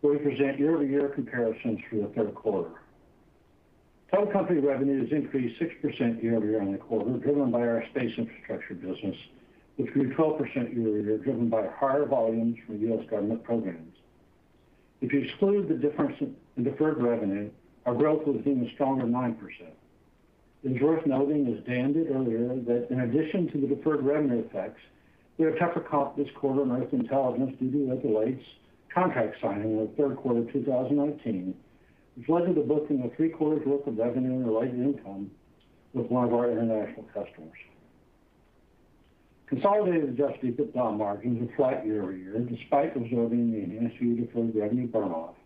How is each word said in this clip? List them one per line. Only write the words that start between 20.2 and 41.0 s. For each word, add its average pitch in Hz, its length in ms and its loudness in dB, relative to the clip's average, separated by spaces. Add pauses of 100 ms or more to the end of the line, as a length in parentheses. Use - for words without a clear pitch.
It 127 120 0
is 120 60 0
worth 160 240 4
noting, 139 420 2
as 110 180 -4
Dan 123 280 0
did 156 180 0
earlier, 123 380 0
that 120 400 0
in 123 100 0
addition 156 520 2
to 143 100 -2
the 139 140 2
deferred 147 280 0
revenue 143 360 2
effects, - 420 -6 (560)
we 160 80 4
have 156 120 2
tougher 170 220 0
comp 143 380 -2
this 143 180 -2
quarter 139 280 0
in 123 80 2
Earth 123 200 -2
Intelligence 131 680 0
due 131 120 0
to 135 220 0
a - 20 0
delayed 120 480 0 (500)
contract 127 480 2
signing 107 300 -2
in 110 60 0
the 107 180 -2
third 135 220 0
quarter 120 220 2
of 117 120 -2
two 123 140 -2
thousand 131 320 2
nineteen, 113 580 -2 (600)
which 117 120 -12
led 175 200 4
to 180 60 4
the 151 80 4
booking 143 420 2
of 120 120 -4
three 160 140 2
quarters 151 360 0
worth 139 220 0
of 117 100 -4
revenue 127 360 0
and 127 120 0
related 120 340 0
income 101 520 -2 (600)
with 120 140 -2
one 123 180 2
of 117 80 2
our 120 180 2
international 113 520 -2 (100)
customers. - 440 -10 (1900)
Consolidated 175 640 2
adjusted 127 480 -2
ebitda 123 400 0
margins 107 420 -2